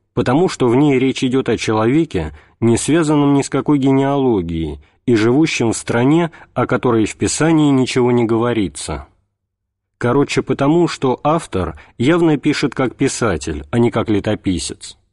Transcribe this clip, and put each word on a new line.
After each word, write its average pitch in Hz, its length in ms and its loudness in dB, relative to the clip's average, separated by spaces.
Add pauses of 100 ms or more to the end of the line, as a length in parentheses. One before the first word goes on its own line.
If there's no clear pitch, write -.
(140)
потому 135 360 0
что - 180 -2
в 117 80 2
ней 139 240 2
речь 131 240 -2
идёт 131 240 -2
о 113 100 0
человеке, 110 800 -2 (240)
не 117 160 2
связанном 147 600 2
ни 139 60 2
с - 80 -6
какой 143 300 0
генеалогией, 123 1000 0 (240)
и 120 100 2
живущем 120 560 2
в - 60 -4
стране, 143 540 0 (220)
о 123 140 -2
которой 113 380 0
в - 100 -6
Писании 151 560 2
ничего 127 400 2
не 120 140 2
говорится. 110 840 -2 (880)
Короче, 135 440 0
потому 151 480 0
что 127 340 -4
автор 95 560 -4 (180)
явно 160 400 2
пишет 139 380 -2
как 131 200 -2
писатель, 85 760 -4
а 120 80 0
не 120 120 4
как 113 180 -2
летописец. 101 880 -4 (160)